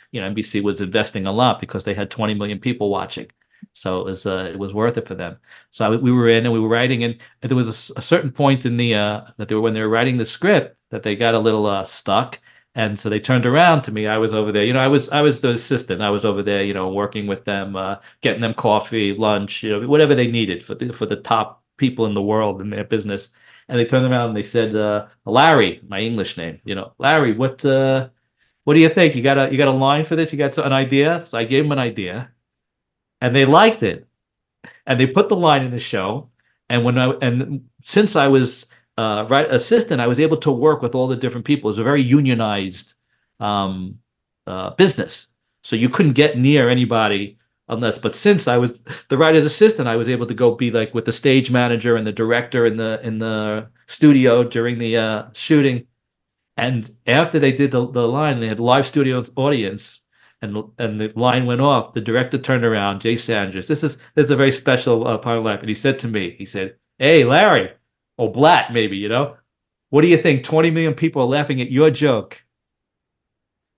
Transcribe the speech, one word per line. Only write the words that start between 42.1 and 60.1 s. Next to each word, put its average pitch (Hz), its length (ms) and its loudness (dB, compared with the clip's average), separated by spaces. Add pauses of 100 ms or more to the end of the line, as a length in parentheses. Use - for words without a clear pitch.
um, 98 580 -4 (480)
uh, 92 260 -10
business, - 580 -2 (340)
so - 120 -6
you 120 140 0
couldn't 147 240 2
get 147 240 4
near 127 320 4
anybody 110 720 0 (280)
unless. 117 300 -4
But - 160 -4
since 202 340 2
I 123 100 2
was 123 220 -2 (300)
the 135 80 0
writer's 160 280 6
assistant, 214 420 2
I 113 80 0
was 117 120 0
able 120 200 -2
to 117 80 -6
go 120 200 4
be, 120 140 -2
like, 113 240 -2
with 117 120 -4
the 117 60 -2
stage 131 380 2
manager 120 460 2
and 110 100 -4
the 107 60 -4
director 117 560 0
in 110 100 0
the, 110 240 -4
in 110 160 -8
the 107 520 -6 (180)
studio 127 560 6
during 120 340 -2
the, 117 200 -2
uh, 110 260 -2 (100)
shooting. 139 540 0 (720)
And 120 340 -4 (160)
after 156 320 2
they 143 140 4
did 139 180 0
the, 120 180 0
the 120 180 0
line, 139 340 -2
they 113 80 -4
had 110 100 -6
live 127 260 2
studio 131 380 -2 (140)
audience, 117 640 -4 (400)